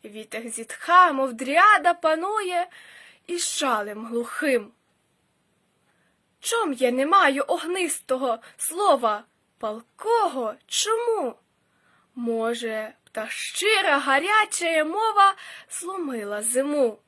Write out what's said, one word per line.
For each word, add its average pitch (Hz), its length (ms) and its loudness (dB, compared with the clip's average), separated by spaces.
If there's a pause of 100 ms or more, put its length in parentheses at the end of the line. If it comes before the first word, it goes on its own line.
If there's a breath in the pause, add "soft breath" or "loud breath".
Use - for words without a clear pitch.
Вітер 214 440 -12
зітха, 330 640 4
мов 269 200 -2
дріада, 330 600 4
панує 359 720 -2 (600 loud breath)
із 349 320 -6
жалем 214 480 -4
глухим. 240 680 -2 (1700)
Чом 440 320 -2
я 247 180 0
не 262 160 0
маю 302 420 4
огнистого 285 920 -2 (180 loud breath)
слова, 247 680 0 (340)
палкого, 254 960 -2 (120)
чому? 440 680 -2 (800)
Може, 226 800 -4 (180)
та 220 160 -8
щира, 381 680 0
гаряча 330 840 2
мова 392 500 4 (360 loud breath)
зломила 254 720 -8
зиму? 254 640 0